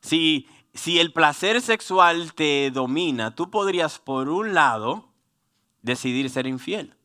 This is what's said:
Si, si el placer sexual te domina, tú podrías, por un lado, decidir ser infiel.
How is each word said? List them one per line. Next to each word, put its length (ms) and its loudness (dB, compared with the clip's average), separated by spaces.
Si, 480 0
si 280 0
el 120 2
placer 480 2
sexual 720 2
te 380 0
domina, 640 -2
tú 160 -6
podrías, 480 -2
por 300 -4
un 260 -4
lado, 560 0
decidir 480 -2
ser 160 -4
infiel. 580 -8